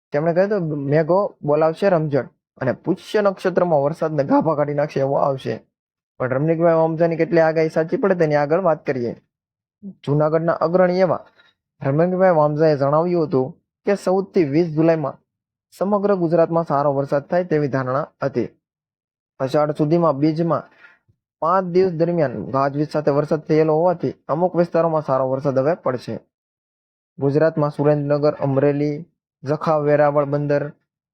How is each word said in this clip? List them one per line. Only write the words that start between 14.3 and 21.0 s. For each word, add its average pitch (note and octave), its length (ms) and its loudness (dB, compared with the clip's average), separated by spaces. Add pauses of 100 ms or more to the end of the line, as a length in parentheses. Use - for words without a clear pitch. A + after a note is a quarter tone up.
વીસ D3+ 240 0
જુલાઈમાં D#3+ 500 0 (600)
સમગ્ર G3+ 380 0
ગુજરાતમાં E3 480 0
સારો C#3+ 300 0
વરસાદ C#3 300 -2
થાય F3+ 200 -2
તેવી D#3 240 -2
ધારણા C3+ 400 -4 (160)
હતી. A#2+ 240 -2 (920)
અષાઢ D3 320 0
સુધીમાં D3+ 460 0
બીજમાં D#3 460 -2 (800)